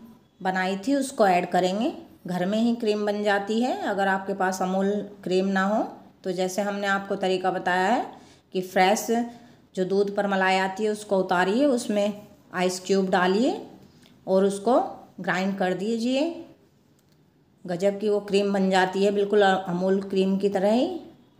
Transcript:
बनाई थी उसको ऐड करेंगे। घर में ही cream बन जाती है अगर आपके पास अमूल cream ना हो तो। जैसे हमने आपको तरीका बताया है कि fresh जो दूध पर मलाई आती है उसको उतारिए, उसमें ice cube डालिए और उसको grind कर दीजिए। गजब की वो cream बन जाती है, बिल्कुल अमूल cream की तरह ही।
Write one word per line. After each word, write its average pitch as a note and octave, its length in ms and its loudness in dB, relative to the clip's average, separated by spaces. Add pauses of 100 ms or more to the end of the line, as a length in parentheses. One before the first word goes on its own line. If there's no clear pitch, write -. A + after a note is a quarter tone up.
(420)
बनाई F#3 360 -2
थी C4+ 180 -2
उसको C4+ 320 2
ऐड F3+ 240 2
करेंगे। F#3+ 420 0 (340)
घर F3+ 180 -2
में G3+ 120 0
ही A#3 180 2
cream G#3 300 -2
बन G#3 180 -2
जाती G3+ 380 0
है C#4 200 -2
अगर G3+ 260 -2
आपके G3 280 -2
पास F#3+ 260 -2
अमूल F#3+ 300 0 (320)
cream F#3 240 0
ना F#3+ 180 0
हो G#3+ 180 0 (400)
तो। F#3+ 100 -4
जैसे F#3 280 -2
हमने G3+ 280 -4
आपको G3 280 -2
तरीका F#3 340 0
बताया F3+ 340 0
है A#3+ 200 0 (480)
कि F#3 100 -2
fresh G3 420 2 (720)
जो F#3 100 0
दूध G3 300 0
पर G3+ 120 0
मलाई F#3+ 300 2
आती F#3+ 260 -2
है G#3+ 60 2
उसको G#3 280 -2
उतारिए, F#3+ 480 2
उसमें G#3+ 560 0 (320)
ice F#3 280 -2
cube F#3+ 280 0
डालिए F#3+ 520 2 (640)
और F#3+ 180 4
उसको G3+ 340 2 (420)
grind F#3+ 360 -2
कर F#3 180 0
दीजिए। A#3 480 -2 (1400)
गजब F#3+ 340 -2
की G#3 100 0
वो G#3 120 2
cream G3+ 320 0
बन F#3+ 160 2
जाती F#3 340 2
है, G#3 80 4
बिल्कुल G3+ 320 2
अमूल F#3+ 600 2
cream G3 340 0
की G3+ 120 0
तरह G3 220 2
ही। D#4 280 0 (400)